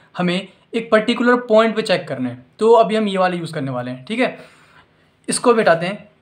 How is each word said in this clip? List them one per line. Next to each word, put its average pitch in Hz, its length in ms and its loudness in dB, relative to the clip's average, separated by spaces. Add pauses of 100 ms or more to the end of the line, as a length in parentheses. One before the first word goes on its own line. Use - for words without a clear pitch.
(160)
हमें 180 320 -4 (260)
एक 226 160 -6
पर्टिकुलर 240 460 2 (100)
पॉइंट 220 300 4
पे 214 60 -2
चेक - 260 -2
करना 127 200 -6
है, 123 160 -14 (140)
तो 220 140 4
अभी 214 240 4
हम 220 120 0
ये 190 100 -4
वाला 185 180 0
यूज़ 165 180 -8
करने 135 160 -6
वाले 123 200 -8
हैं, 135 140 -12
ठीक 226 160 -6
है। 233 180 -4 (880)
इसको 247 260 0
भी 220 80 0
हटाते 175 240 2
हैं, 202 220 -10 (140)